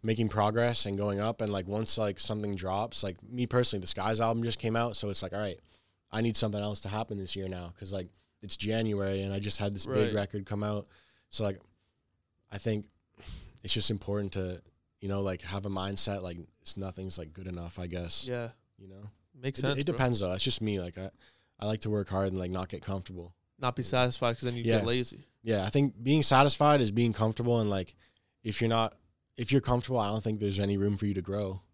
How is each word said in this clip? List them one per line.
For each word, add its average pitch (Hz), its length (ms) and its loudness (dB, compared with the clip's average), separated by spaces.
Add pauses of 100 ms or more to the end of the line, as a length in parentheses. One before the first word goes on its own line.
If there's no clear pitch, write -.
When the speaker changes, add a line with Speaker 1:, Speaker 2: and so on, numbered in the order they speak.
Speaker 1:
making 110 260 2
progress 107 560 2
and 98 120 -2
going 101 240 0
up, 113 200 -2
and, 107 100 -2
like, 95 160 -2
once, 107 300 0
like, 104 220 0
something 104 360 -2
drops, 95 480 -2
like, 95 200 -6
me 123 240 -4
personally, 120 340 2
the 90 60 -4
Skies 107 320 0
album 113 240 2
just 117 160 -2
came 113 160 0
out, 117 220 0
so 104 120 -2
it's 98 140 -2
like, 90 100 -6
"All 101 60 -2
right, 101 200 -4 (520)
I 110 100 -2
need 117 160 2
something 104 240 0
else 104 200 -4
to 98 80 -8
happen 107 280 -4
this 95 200 -6
year 95 100 -6
now," 87 320 -8
'cause, 98 140 -10
like, 90 160 -6 (320)
it's - 160 -6
January, 101 640 0
and 98 120 -2
I 101 60 -2
just 101 200 0
had 101 140 0
this 98 120 -2
big 127 100 -4
Speaker 2:
Right. 113 180 4
Speaker 1:
record 101 320 -2
come 104 180 -4
out. 104 240 -2 (420)
So, - 160 -2
like, 98 160 -2 (880)
I 101 60 -10
think 107 300 -2 (760)
it's 98 100 0
just 104 160 4
important 101 440 -2
to, 90 280 -4 (380)
you 98 80 -8
know, 98 140 0
like, 95 220 -2
have 95 220 -6
a 101 40 -4
mindset, 98 520 -2
like, 87 160 -8 (240)
it's, - 160 -8
nothing's, 95 400 -8
like, 78 160 -10
good 92 140 -12
enough, 87 320 -10
I 90 80 -6
guess. 87 400 -6
Speaker 2:
Yeah. 120 220 -4 (280)
Speaker 1:
You 98 120 -20
know? 101 200 -18 (240)
Speaker 2:
Makes 135 260 -6
Speaker 1:
It, - 40 -2
Speaker 2:
sense, 139 160 0
Speaker 1:
it 143 60 -2
Speaker 2:
bro. - 80 0
Speaker 1:
depends, 123 260 2
though. 92 100 0
That's 92 140 -2
just - 180 0
me. 104 180 0
Like, 87 180 -8
I, 95 120 -10 (500)
I 104 60 -6
like 107 160 -2
to 110 80 -2
work 104 200 0
hard 98 180 2
and, 92 100 -2
like, 90 140 -2
not 92 180 -4
get 92 120 -8
comfortable. 92 520 -8 (240)
Speaker 2:
Not 123 180 -2
be 131 80 -4
Speaker 1:
Yeah. - 40 -4
Speaker 2:
satisfied 123 480 2
'cause - 80 -10
then 120 140 -2
you 117 60 -4
Speaker 1:
Yeah. 113 160 6
Speaker 2:
get 104 60 2
lazy. 120 400 0 (160)
Speaker 1:
Yeah, 104 240 2
I 104 40 -2
think 135 340 2
being 147 200 6
satisfied 143 580 8
is 107 100 4
being 117 220 4
comfortable, 117 460 2
and, 107 100 2
like, 95 260 -2 (480)
if 110 180 -2
you're 113 80 4
not, 113 280 2 (380)
if 123 160 -2
you're 139 100 6
comfortable, 123 380 2
I 104 80 2
don't 107 160 0
think 107 160 0
there's 101 200 0
any 101 180 2
room 98 200 2
for 104 100 -2
you 101 80 2
to 92 60 0
grow. 95 400 -4 (120)